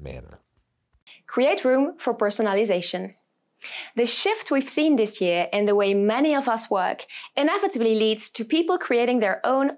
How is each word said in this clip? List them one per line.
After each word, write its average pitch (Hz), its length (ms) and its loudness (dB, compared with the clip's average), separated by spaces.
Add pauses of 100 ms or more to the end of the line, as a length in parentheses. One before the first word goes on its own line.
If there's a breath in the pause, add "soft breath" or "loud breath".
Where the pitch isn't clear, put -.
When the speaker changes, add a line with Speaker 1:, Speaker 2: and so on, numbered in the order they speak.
Speaker 1:
manner. - 300 -18 (880 loud breath)
Speaker 2:
Create 285 380 0
room 262 320 0
for 240 160 -4
personalization. 202 1040 -2 (800 loud breath)
The 233 120 0
shift 427 420 -2
we've 269 280 0
seen 302 180 4
this 214 260 0
year 175 320 2
in 208 120 0
the 208 100 4
way 202 180 2
many 226 420 2
of 269 140 0
us 226 220 -2
work 185 340 -2 (300 loud breath)
inevitably 285 580 2
leads 220 380 0
to - 120 -4 (120)
people 339 240 2
creating 247 400 0
their 202 260 0
own 269 320 0